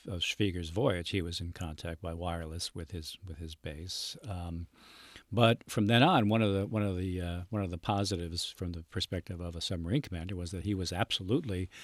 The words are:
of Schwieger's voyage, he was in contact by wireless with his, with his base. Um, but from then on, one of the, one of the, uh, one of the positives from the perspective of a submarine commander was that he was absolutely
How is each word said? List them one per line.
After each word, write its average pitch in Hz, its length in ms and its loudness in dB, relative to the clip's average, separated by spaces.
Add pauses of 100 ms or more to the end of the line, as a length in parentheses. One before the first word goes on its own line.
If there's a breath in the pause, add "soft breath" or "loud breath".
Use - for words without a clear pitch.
of 92 140 -4
Schwieger's 90 500 0
voyage, 90 400 2
he 98 120 0
was 82 180 -4
in 87 120 -6
contact 82 500 -6
by 85 100 -4
wireless 85 640 -4
with 85 160 -10
his, 82 260 -8 (100)
with 82 120 -12
his 80 160 -8
base. 80 600 -8 (120)
Um, 87 380 -4 (680 loud breath)
but 113 340 8
from 107 200 2
then 117 160 8
on, 143 260 8
one 113 140 6
of 101 100 6
the, 98 140 2
one 107 160 0
of 95 160 0
the, 92 220 -2
uh, 87 280 -2
one 107 140 0
of 92 80 -2
the 87 80 -4
positives 92 640 0 (100)
from 87 180 -4
the 85 100 -6
perspective 90 580 -4
of 85 160 -6
a 82 60 -6
submarine 92 400 0
commander 92 340 -6
was 87 140 -4
that 87 140 -6
he 104 100 0
was 92 180 -2
absolutely 92 800 0 (140 loud breath)